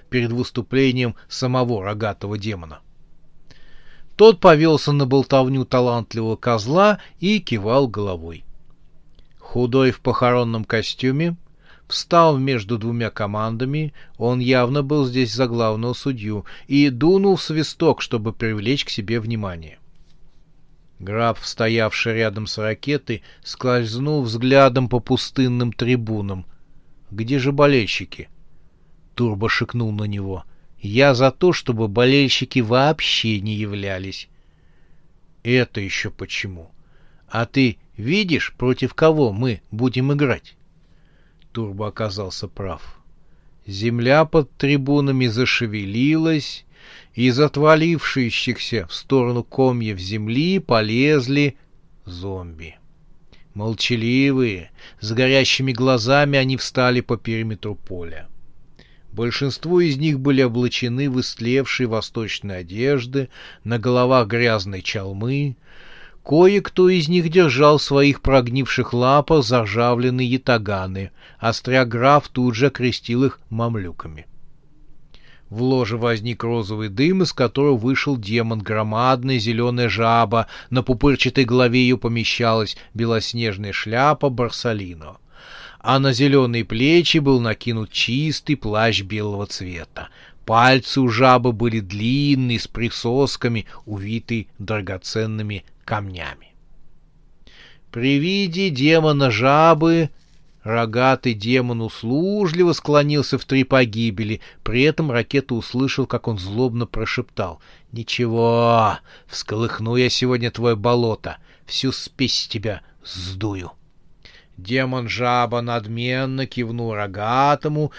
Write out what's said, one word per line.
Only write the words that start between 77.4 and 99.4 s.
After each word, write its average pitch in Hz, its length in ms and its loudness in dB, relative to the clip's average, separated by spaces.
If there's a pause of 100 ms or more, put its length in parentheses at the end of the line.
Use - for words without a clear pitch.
вышел 127 400 0
демон, 113 420 -2
громадная 117 800 0
зеленая 120 500 0
жаба, 113 600 2 (220)
на 123 120 0
пупырчатой 131 600 2
голове 123 380 4
ее 123 160 4
помещалась 113 800 -2 (180)
белоснежная 110 800 -2
шляпа 135 560 0
Борсалино, 104 920 -6 (600)
а 131 220 2
на 135 120 2
зеленые 127 520 4
плечи 156 540 2
был 139 200 4
накинут 113 540 -2
чистый 143 640 -2
плащ 107 460 0
белого 101 440 -6
цвета. - 600 -12 (360)
Пальцы 123 560 4
у 131 80 4
жабы 123 440 4
были 113 260 -2
длинные, 123 800 0
с - 80 -8
присосками, 117 1000 -2 (180)
увитые 107 640 -6 (100)
драгоценными 104 1080 -6 (200)
камнями. 92 720 -8 (1400)
При 135 260 0
виде 180 520 0
демона 143 600 2
жабы 156 800 4 (520)